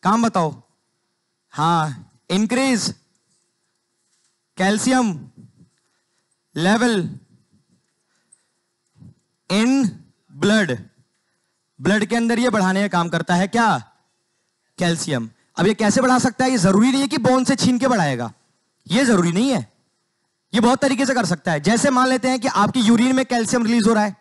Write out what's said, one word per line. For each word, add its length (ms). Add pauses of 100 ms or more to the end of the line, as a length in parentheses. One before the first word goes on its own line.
काम 200
बताओ। 320 (960)
हाँ, 580 (200)
increase 640 (1700)
Calcium 600 (1400)
level 520 (2500)
in 180 (680)
blood। 420 (1040)
Blood 240
के 120
अंदर 220
ये 120
बढ़ाने 320
का 80
काम 180
करता 260
है 140
क्या? 200 (1080)
कैल्शियम। 500 (280)
अब 100
ये 80
कैसे 260
बढ़ा 180
सकता 260
है? 60
ये 80
जरूरी 320
नहीं 100
है 80
कि 120
bone 240
से 120
छीन 220
के 100
बढ़ाएगा, 440 (540)
ये 180
जरूरी 280
नहीं 180
है, 100 (920)
ये 80
बहुत 200
तरीके 260
से 80
कर 120
सकता 260
है। 100
जैसे 280
मान 180
लेते 200
हैं 120
कि 80
आपकी 340
urine 340
में 100
कैल्शियम 380
release 220
हो 80
रहा 100
है। 160